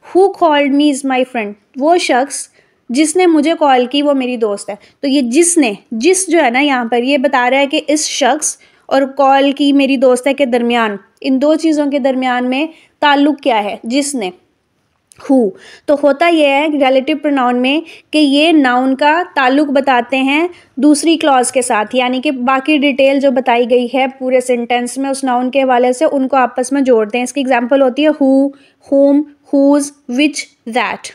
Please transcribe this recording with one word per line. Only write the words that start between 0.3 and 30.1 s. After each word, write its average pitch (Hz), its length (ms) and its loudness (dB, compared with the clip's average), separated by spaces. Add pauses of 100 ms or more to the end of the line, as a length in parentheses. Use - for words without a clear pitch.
called 285 300 2
me 285 220 2
is 262 120 -8
my 262 180 0
friend", 214 280 -8 (260)
वो 320 200 2
शख्स 277 520 -4 (400)
जिसने 311 360 0
मुझे 320 280 2
कॉल 269 320 2
की 285 160 -2
वो 285 120 0
मेरी 247 220 -4
दोस्त 208 340 -4
है। 202 80 -12 (240)
तो 285 60 -4
ये 277 140 2
जिसने, 247 560 0 (160)
जिस 311 360 -2
जो 330 80 2
है 277 120 2
ना 247 100 -2
यहाँ 269 260 -2
पर, 240 160 -2
ये 277 160 0
बता 262 300 0
रहा 269 120 0
है 285 60 2
कि 302 120 -4
इस 302 280 -2
शख्स - 520 -2 (320)
और 269 140 2
कॉल 269 480 2
की 285 200 0
मेरी 277 240 2
दोस्त 247 300 2
है 277 80 0
के 277 120 0
दरमियान, 233 520 -2 (240)
इन 269 160 0
दो 294 180 2
चीज़ों 302 300 0
के 277 120 -2
दरमियान 254 460 -2
में 262 240 -4 (340)
ताल्लुक़ 285 340 2
क्या 247 200 -2
है? 202 300 -6
जिसने, 254 460 -4 (960)
who। 254 200 4 (380)
तो 294 80 4
होता 285 320 2
यह 311 200 2
है 294 300 0
रिलेटिव 269 380 0
प्रोनाउन 269 400 -2
में 269 260 0 (300)
कि 302 60 2
ये 302 340 4
नाउन 262 420 2
का 294 280 0
ताल्लुक़ 277 460 0
बताते 262 480 0
हैं 285 340 0 (280)
दूसरी 302 380 2
क्लॉज 262 340 2
के 254 120 -2
साथ, 214 320 -2
यानी 254 260 0
कि 302 100 -2
बाकी 269 480 0
डिटेल 269 420 2
जो 277 100 2
बताई 247 360 0
गई 247 200 0
है 254 220 -2
पूरे 254 320 -2
सेंटेंस 240 580 -4
में 277 120 -4
उस 269 140 -6
नाउन 254 260 -2
के 277 100 0
हवाले 254 320 2
से, 254 120 -2
उनको 269 320 0
आपस 247 360 -2
में 277 120 0
जोड़ते 226 340 0
हैं। 247 60 -2
इसकी 269 160 -6
एग्जांपल 254 420 0
होती 262 200 0
है 311 80 4
who, 277 400 2 (440)
whom, 285 280 4 (320)
whose, 277 680 0